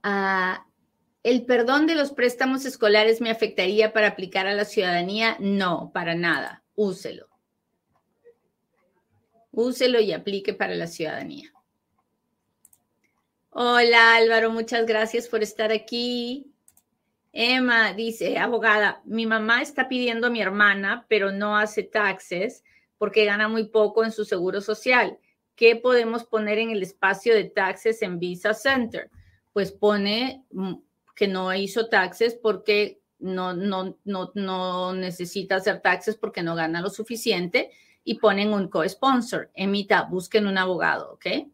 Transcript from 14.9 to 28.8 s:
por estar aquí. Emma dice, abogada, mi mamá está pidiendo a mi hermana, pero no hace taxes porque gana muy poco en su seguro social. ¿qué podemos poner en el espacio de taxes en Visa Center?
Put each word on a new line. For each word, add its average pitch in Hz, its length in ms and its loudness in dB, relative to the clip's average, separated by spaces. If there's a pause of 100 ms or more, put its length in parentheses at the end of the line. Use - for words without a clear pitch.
por 214 160 -2
estar 214 280 -2
aquí. 240 800 -6 (800)
Emma 233 600 2
dice, 214 460 -4
abogada, 214 680 2
mi 226 220 -4
mamá 220 340 2
está 277 260 -2
pidiendo 247 380 -2
a 240 60 2
mi 233 100 -2
hermana, 202 680 0
pero 196 240 2
no 208 240 -2
hace 214 280 0
taxes 190 800 -4 (340)
porque 208 280 2
gana 208 220 0
muy 220 180 -2
poco 214 380 2
en 226 80 -2
su 214 140 -4
seguro 190 340 -2
social. 220 600 0 (360)
¿qué 233 200 8
podemos 233 480 2
poner 214 360 -2
en 226 120 -2
el 202 120 -2
espacio 190 500 0
de 202 120 4
taxes 196 560 -2
en 180 180 -4
Visa 180 340 -4
Center? 240 560 -2 (420)